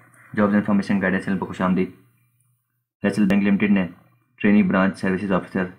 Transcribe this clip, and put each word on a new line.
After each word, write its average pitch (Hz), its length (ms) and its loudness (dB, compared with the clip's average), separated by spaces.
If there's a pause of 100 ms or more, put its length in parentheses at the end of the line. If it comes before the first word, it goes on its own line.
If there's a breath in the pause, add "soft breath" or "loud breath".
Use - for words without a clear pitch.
(340)
जॉब्स 104 220 2
इन्फॉर्मेशन 101 440 0
गाइडेंस 92 260 -2
चैनल 98 120 -4
पर 90 80 -6
खुशामदीद। 92 480 -2 (1080)
फैसल 101 240 0
बैंक 101 160 2
लिमिटेड 101 280 2
ने 98 120 2 (560)
ट्रेनी 104 240 4
ब्रांच 95 340 0
सर्विसेज 95 340 -2
ऑफिसर 92 480 -2